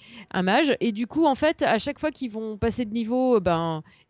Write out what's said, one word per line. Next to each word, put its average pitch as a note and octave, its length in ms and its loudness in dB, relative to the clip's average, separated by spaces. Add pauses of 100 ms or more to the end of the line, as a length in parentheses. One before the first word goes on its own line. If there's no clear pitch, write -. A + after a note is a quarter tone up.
(320)
un F#3 100 0
mage. B3 380 2
Et A#3 120 0
du G#3+ 140 -4
coup, D#4 180 0
en C#4+ 100 4
fait, D#4 280 0
à A3+ 160 2
chaque C#4+ 200 -6
fois D4+ 120 -2
qu'ils B3+ 200 -8
vont A3 280 -8
passer A#3 260 -2
de G#3 80 -8
niveau, A#3+ 480 2
ben, E3 420 0 (280)